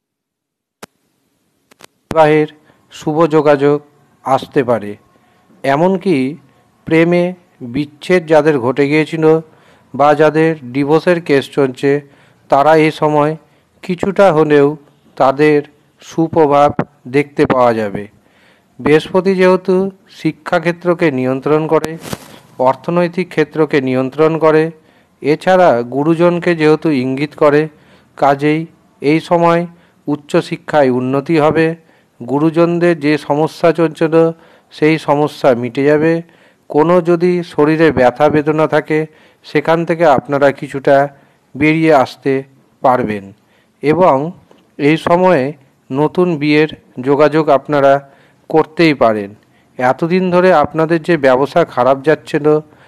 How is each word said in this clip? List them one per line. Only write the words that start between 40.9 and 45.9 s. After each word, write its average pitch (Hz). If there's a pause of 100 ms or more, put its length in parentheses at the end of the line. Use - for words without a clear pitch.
বেরিয়ে 156 (100)
আসতে - (500)
পারবেন 120 (600)
এবং 156 (640)
এই 151
সময়ে 175 (460)
নতুন 147 (100)